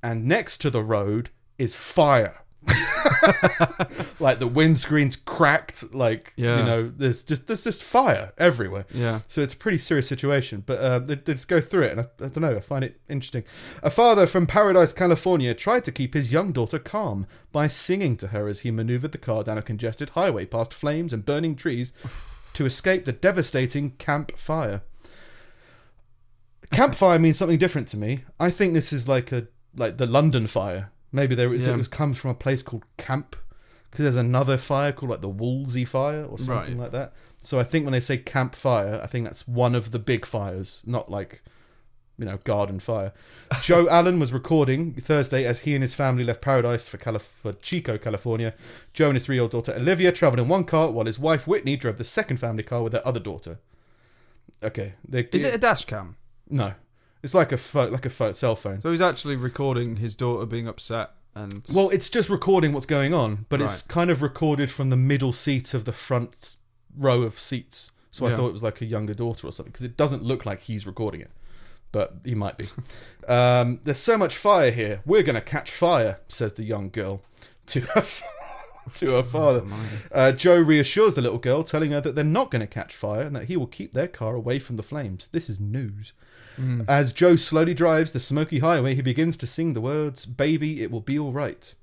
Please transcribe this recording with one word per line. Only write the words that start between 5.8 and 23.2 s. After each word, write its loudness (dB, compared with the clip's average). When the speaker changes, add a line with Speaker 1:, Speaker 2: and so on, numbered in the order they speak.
Speaker 1:
like, 0
Speaker 2:
Yeah. 2
Speaker 1:
you 2
know, 0
there's 0
just, -4
there's -4
just -4
fire 2
everywhere. 2
Speaker 2:
Yeah. -2
Speaker 1:
So -4
it's -2
a -14
pretty -2
serious 0
situation, -2
but, -4
uh, 2
they, -6
they -4
just -12
go 4
through 0
it, 0
and -4
I, -2
I -8
don't -8
know, 0
I -4
find -4
it -12
interesting. -8
A 2
father 8
from 4
Paradise, 6
California, 2
tried 0
to -6
keep -4
his 0
young 0
daughter -2
calm -4
by 2
singing 0
to -8
her -4
as -6
he -4
maneuvered -2
the -12
car -2
down -4
a -6
congested -6
highway 0
past -4
flames -4
and -6
burning -2
trees -4
to -2
escape 0
the -4
devastating 0